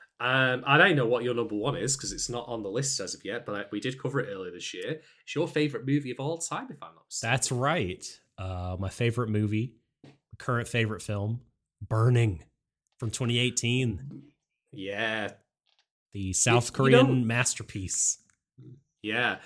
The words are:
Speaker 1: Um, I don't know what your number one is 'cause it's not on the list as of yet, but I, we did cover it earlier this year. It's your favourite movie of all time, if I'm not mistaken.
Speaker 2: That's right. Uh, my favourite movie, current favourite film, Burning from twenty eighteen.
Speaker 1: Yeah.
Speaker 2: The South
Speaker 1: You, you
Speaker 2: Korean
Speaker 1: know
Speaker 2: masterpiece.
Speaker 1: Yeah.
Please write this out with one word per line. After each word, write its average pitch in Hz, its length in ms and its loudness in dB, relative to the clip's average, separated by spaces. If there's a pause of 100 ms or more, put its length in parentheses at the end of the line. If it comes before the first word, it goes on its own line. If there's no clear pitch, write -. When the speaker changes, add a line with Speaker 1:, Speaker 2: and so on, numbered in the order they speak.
(200)
Speaker 1:
Um, 127 440 2
I 139 140 6
don't 180 160 8
know 127 120 4
what 120 180 2
your 123 100 0
number 107 220 -2
one 110 200 -2
is 117 200 -2
'cause 101 160 -8
it's - 160 -6
not 120 180 -8
on 117 160 -6
the 98 80 -6
list 135 300 -2
as 92 140 -8
of - 100 -14
yet, 110 200 -8
but 104 120 -6
I, 101 160 -6
we 104 80 -4
did 131 200 -6
cover 135 200 -2
it 101 120 -4
earlier 92 200 -10
this 87 200 -10
year. 110 280 -8 (240)
It's - 100 -12
your 165 140 0
favourite 143 380 -2
movie 139 260 0
of - 80 -10
all 165 180 -4
time, 208 320 -8
if 151 100 -18
I'm 82 140 -18
not - 140 -20
mistaken. 117 240 -4
Speaker 2:
That's - 180 0
right. 127 680 -2 (180)
Uh, 90 400 -4
my 95 120 -4
favourite 117 400 0
movie, 107 440 0 (640)
current 120 300 -2
favourite 110 340 0
film, 107 380 -2 (460)
Burning 113 560 4 (560)
from 113 120 -4
twenty 120 280 0
eighteen. 123 840 0 (500)
Speaker 1:
Yeah. 104 600 -4 (800)
Speaker 2:
The 95 200 -4
South 120 460 4
Speaker 1:
You, 135 80 4
you 131 60 6
Speaker 2:
Korean 147 140 10 (140)
Speaker 1:
know 117 60 2
Speaker 2:
masterpiece. - 920 -2 (840)
Speaker 1:
Yeah. 107 440 0